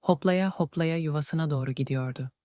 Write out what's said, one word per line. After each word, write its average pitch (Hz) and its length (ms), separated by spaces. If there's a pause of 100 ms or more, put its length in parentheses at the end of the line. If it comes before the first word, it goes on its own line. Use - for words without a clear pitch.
hoplaya 185 500
hoplaya 165 460
yuvasına 156 520
doğru 135 220
gidiyordu. 131 600 (140)